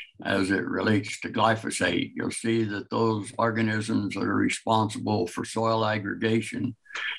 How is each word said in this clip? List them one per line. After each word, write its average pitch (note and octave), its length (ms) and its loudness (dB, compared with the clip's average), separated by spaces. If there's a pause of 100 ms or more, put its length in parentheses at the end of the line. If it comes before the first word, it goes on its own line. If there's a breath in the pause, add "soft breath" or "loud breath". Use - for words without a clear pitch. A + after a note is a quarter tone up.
(240 loud breath)
as F#2+ 280 0
it F#2 120 2
relates G2+ 580 0
to F2 80 -8
glyphosate, A2 840 0
you'll - 160 -4
see A2+ 360 0
that G#2 260 -6
those A2 480 0
organisms A2 720 0
that G2+ 80 -4
are G2+ 140 0
responsible G#2+ 920 2
for - 180 -6
soil A2+ 400 0
aggregation, G#2+ 920 0 (440 loud breath)